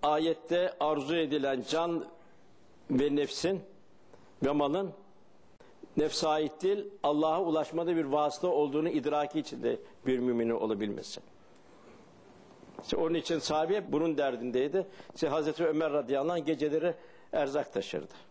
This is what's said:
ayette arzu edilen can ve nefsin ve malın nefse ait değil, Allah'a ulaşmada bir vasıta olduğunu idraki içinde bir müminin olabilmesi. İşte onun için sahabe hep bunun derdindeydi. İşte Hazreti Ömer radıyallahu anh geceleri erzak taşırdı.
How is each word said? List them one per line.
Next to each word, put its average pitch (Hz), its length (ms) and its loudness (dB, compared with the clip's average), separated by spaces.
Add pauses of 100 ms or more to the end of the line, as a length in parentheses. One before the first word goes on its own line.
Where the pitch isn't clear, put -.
ayette 160 760 2
arzu 151 360 0
edilen 139 520 0
can 170 360 0 (880)
ve 143 260 2
nefsin 160 460 0 (840)
ve 139 80 4
malın 151 400 0 (1040)
nefse 156 320 0
ait 156 340 0
değil, 196 220 2 (180)
Allah'a 156 400 4
ulaşmada 165 540 0
bir 160 80 2
vasıta 147 440 0
olduğunu 147 400 2
idraki 147 500 -2
içinde 120 400 -4 (280)
bir 131 120 2
müminin 120 320 2
olabilmesi. 110 720 -4 (1600)
İşte - 140 -4
onun 165 180 0
için 165 240 0
sahabe 160 380 0
hep 196 160 -4
bunun 156 260 2
derdindeydi. 135 680 0 (280)
İşte 160 140 0
Hazreti 151 380 0
Ömer 156 260 2
radıyallahu 139 400 0
anh 160 140 -2
geceleri 151 480 0 (380)
erzak 143 400 0
taşırdı. - 420 -4 (160)